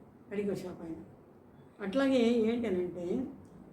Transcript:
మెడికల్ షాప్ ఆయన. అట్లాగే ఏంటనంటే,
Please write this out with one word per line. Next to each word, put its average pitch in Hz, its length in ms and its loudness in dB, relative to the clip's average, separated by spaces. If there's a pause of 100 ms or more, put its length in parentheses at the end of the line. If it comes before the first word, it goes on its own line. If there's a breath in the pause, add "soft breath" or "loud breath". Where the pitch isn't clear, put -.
(300)
మెడికల్ 202 260 -2
షాప్ 175 280 -8
ఆయన. 160 100 -8 (920)
అట్లాగే 269 320 2
ఏంటనంటే, 220 1080 2 (460)